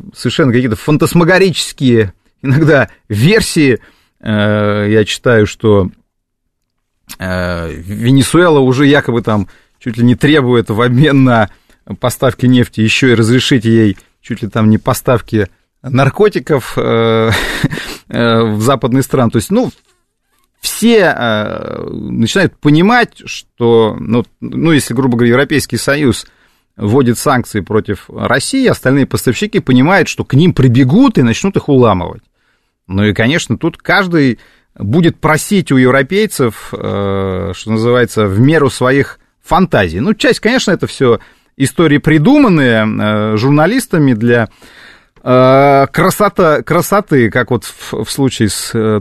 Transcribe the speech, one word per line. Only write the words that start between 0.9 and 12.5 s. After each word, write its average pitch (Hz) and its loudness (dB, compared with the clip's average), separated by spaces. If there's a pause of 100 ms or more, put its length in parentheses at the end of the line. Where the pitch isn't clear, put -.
иногда 139 2 (200)
версии. 139 0 (400)
Э, 104 -2
я 107 2
читаю, 110 0
что, 101 0 (1300)
э, 87 -6
Венесуэла 127 0
уже 131 2
якобы 135 0
там 107 -2 (300)
чуть 113 -10
ли 120 0
не 123 4
требует 123 2
в 107 -2
обмен 135 2
на 117 2 (500)
поставки 127 -2
нефти 123 0